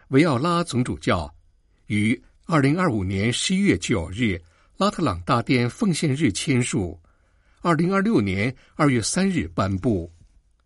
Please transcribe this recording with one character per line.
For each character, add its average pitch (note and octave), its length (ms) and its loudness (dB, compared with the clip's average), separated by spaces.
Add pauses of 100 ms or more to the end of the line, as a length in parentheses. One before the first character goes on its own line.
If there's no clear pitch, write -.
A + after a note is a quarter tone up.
维 C3+ 160 6
奥 C#3+ 120 2
拉 E3+ 260 0
总 B2+ 200 -2
主 A2 160 -4
教 E2+ 340 -2 (540)
于 G#2+ 340 0 (240)
二 D#3+ 160 2
零 C#3+ 180 2
二 F#3 100 0
五 G#2+ 140 -2
年 G2+ 280 -2
十 - 220 -2
一 F#3 60 2
月 F3+ 180 4
九 E2+ 320 -2
日 G2 320 -4 (360)
拉 G3 120 0
特 G3 140 -4
朗 F2+ 220 -2
大 A#2+ 160 2
殿 A#2+ 280 0
奉 F#3+ 240 0
献 C#3 220 -2
日 C#3+ 160 0
签 B2 320 -2
署， F#2+ 340 -4 (640)
二 F3 160 0
零 E3+ 180 0
二 G3 80 2
六 G3 200 2
年 G2+ 340 -2 (200)
二 D3+ 140 2
月 B2 120 2
三 F#3 280 0
日 A2+ 240 -2
颁 G2 260 0
布。 F#2 300 0 (560)